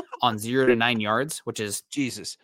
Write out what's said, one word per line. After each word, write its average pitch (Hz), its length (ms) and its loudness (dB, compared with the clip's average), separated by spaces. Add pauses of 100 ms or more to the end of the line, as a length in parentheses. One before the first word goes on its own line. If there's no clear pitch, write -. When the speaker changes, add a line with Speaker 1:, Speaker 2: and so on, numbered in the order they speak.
Speaker 1:
<laughs> - 160 -8
Speaker 2:
on 117 160 2
zero 123 300 2
to 123 80 6
nine 117 240 2
yards, 110 400 0
which 117 200 -8
is 104 300 -4
Speaker 1:
Jesus. 110 540 -6